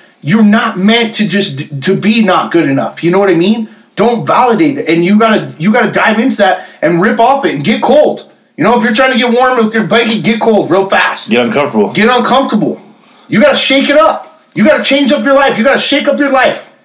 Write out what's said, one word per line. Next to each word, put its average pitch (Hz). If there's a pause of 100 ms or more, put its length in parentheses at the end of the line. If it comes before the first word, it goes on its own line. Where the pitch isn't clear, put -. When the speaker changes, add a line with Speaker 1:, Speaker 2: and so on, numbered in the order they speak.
(220)
Speaker 1:
you're 214
not 214
meant 220
to 185
just 156
d-, 143
to 190
be 214
not 170
good 160
enough. 135
You 170
know 190
what 202
I 170
mean? 214 (280)
Don't 214
validate 165
it. -
And 170
you 202
gotta, 196
you 185
gotta 220
dive 208
into 233
that 190 (140)
and 170
rip 220
off 269
it 151
and 143
get 214
cold. - (240)
You 151
know, 233
if 220
you're 233
trying 262
to 226
get 247
warm 254
with 214
your 208
blanket, 220
get 220
cold 202
real 190
fast. -
Speaker 2:
Get 120
uncomfortable. 110
Speaker 1:
Get 208
uncomfortable. 240 (480)
You 208
gotta 277
shake 277
it 285
up. - (140)
You 208
gotta 226
change 277
up 208
your 277
life. 269
You 220
gotta 277
shake 294
up 277
your 277
life. 262 (140)